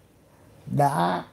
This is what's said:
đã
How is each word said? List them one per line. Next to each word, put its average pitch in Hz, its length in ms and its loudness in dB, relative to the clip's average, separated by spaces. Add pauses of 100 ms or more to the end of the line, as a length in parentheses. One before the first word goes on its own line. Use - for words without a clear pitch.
(680)
đã 147 680 0